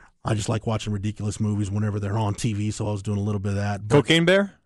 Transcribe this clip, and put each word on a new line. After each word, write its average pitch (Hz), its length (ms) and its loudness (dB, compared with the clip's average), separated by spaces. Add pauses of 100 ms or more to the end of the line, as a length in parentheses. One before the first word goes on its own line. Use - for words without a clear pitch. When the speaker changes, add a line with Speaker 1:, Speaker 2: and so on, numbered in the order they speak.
(240)
Speaker 1:
I 117 100 0
just 101 140 -2
like 110 180 -2
watching 107 260 -2
ridiculous 104 480 -4
movies 104 300 0
whenever 104 280 -2
they're 101 200 -2
on 104 160 0
T 117 180 -2
V, 104 180 -2
so 104 180 -4
I 104 40 -2
was 101 100 -4
doing 101 160 -2
a 98 40 -2
little 104 160 -2
bit 101 120 -4
of 98 60 -2
that. 101 320 -4
But, 147 60 2
Speaker 2:
Cocaine 165 320 6
Bear? 196 280 4 (120)